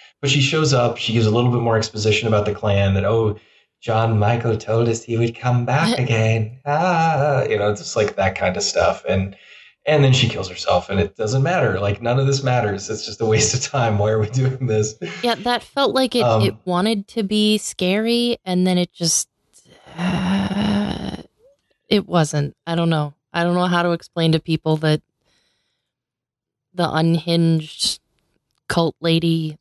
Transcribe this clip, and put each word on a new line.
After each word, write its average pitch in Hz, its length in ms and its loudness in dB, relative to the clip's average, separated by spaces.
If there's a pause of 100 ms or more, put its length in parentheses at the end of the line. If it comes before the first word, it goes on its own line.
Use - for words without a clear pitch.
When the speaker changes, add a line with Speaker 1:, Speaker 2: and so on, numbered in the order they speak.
(220)
Speaker 1:
But 139 80 -2
she 139 100 2
shows 143 320 2
up. 120 240 2
She - 160 -4
gives 110 140 4
a 107 40 4
little 120 220 2
bit 120 80 0
more 117 160 2
exposition 107 500 0
about 104 200 2
the 104 80 -4
clan 101 400 0
that, 95 100 0
"Oh, 110 320 0 (440)
John 113 380 0
Michael 113 380 0
told 113 320 0
us 113 160 -2
he 113 140 -4
would 117 180 0
come 123 300 0
back 160 320 0
Speaker 2:
<laughs> - 0 -
Speaker 1:
again." 110 680 0
Ah, 156 760 0
you 110 140 0
know, 104 160 0
just, - 220 -8
like, 107 200 0
that 95 180 0
kind 92 220 -2
of 85 60 -4
stuff. 85 460 0
And, 95 280 -2 (500)
and 147 180 4
then 131 80 6
she 123 160 4
kills - 220 -6
herself, 101 400 -2
and 98 100 0
it 104 160 -2
doesn't 117 280 0
matter. 143 360 0
Like, 101 220 -2
none 123 160 0
of 135 80 2
this 135 160 0
matters. 113 480 -2
It's 110 160 -8
just 107 160 -12
a 110 40 -2
waste 110 280 2
of - 80 -2
time. 117 360 -2
Why 107 120 2
are 110 80 0
we 104 100 0
doing 131 380 -2
this? 107 280 0 (280)
Speaker 2:
Yeah, 233 140 0
that 240 260 -4
felt 277 320 -2
like 262 200 0
it, 240 100 2
Speaker 1:
Um, 113 180 2
Speaker 2:
it - 140 0 (100)
wanted 196 420 -2
to 226 140 -6
be 214 340 2
scary, 226 880 -2
and 180 220 0
then 185 100 2
it 180 160 -2
just, - 360 -4 (680)
uh, 196 1200 -2 (720)
it 202 180 2
wasn't. 147 480 0 (120)
I 170 80 -4
don't 165 160 0
know. 151 240 -2 (180)
I 170 120 -2
don't 175 100 0
know 180 120 2
how 175 160 2
to 175 100 2
explain 165 400 0
to 156 80 2
people 160 380 -2
that 151 220 2 (1700)
the 175 160 -2
unhinged 165 1120 0 (680)
cult 165 320 0
lady 165 600 0